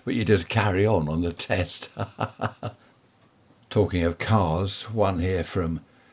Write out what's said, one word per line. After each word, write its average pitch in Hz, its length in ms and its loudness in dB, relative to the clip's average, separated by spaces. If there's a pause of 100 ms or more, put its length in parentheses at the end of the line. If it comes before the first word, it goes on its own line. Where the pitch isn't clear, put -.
but 123 120 -4
you 113 100 0
just 92 240 2
carry 101 380 2
on, 90 200 2
on 80 140 0
the 85 120 -2
test. - 580 -4 (880)
<laughs> - 880 -20
Talking 92 340 2
of 85 140 0
cars, 95 680 0
one 101 340 0
here 90 240 0
from 82 380 -2 (320)